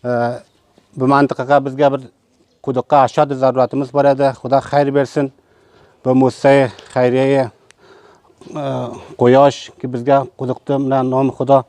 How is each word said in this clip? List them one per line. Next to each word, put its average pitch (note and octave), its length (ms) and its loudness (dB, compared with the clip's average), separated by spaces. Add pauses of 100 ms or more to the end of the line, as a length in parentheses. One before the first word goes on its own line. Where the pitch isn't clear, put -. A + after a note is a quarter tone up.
E, B2 60 -6 (840)
bu C3 120 -4
mantiqaga C#3 560 2
bizga C#3 280 0
bir C3+ 100 -6 (640)
quduqqa B2+ 320 -2 (100)
ashaddiy C#3+ 340 -2
zaruratimiz C3 540 0
bor C#3+ 100 0
edi. C#3 240 2 (120)
Xudo C3+ 200 0
xayr C#3+ 340 -2
bersin. C#3 380 -2 (720)
Bu C3 100 0
Musa C3 540 2 (240)
xayriya, C3 520 0 (1160)
e, - 20 -8 (520)
quyosh C3 540 2 (100)
ki B2+ 120 -10
bizga B2+ 260 0 (200)
quduqni C3+ 460 -6
bilan C3 260 -2
nomi C3 280 -2
Xudo C3+ 300 2